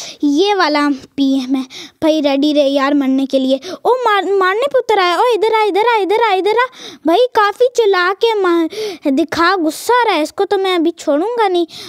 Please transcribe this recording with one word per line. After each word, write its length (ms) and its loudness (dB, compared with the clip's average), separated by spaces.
ये 300 2
वाला 360 0
पीएम 640 -2
है। 80 -4
भाई 180 2
ready 320 0
रहे 140 2
यार 260 0
मरने 320 0
के 140 -2
लिए। 200 0
ओ 80 2
मार-, 460 0
मारने 280 0
पे 120 0
उतर 200 0
आया। 180 2
ओ 60 2
इधर 200 0
आ, 100 2
इधर 300 0
आ, 40 2
इधर 260 0
आ, 100 0
इधर 240 0
आ। 80 2
भाई 180 4
काफ़ी 320 2
चिल्ला 360 2
के 280 0
मार, 280 0
दिखा, 440 0
गुस्सा 460 0
आ 20 0
रहा 120 0
है, 80 -2
इसको 220 -4
तो 120 -2
मैं 180 -2
अभी 160 0
छोड़ूंगा 560 -2
नहीं। 200 0